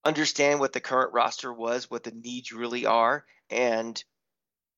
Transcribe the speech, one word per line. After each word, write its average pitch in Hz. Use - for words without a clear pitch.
understand 147
what 135
the 123
current 131
roster 123
was, 117
what 120
the 113
needs 123
really 117
are, 117
and 113